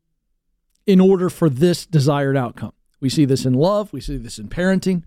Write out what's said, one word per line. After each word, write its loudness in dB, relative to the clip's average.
in 6
order 4
for 0
this 0
desired 0
outcome. -6
We -2
see 2
this 0
in 0
love. 0
We -12
see -10
this -14
in -16
parenting. -2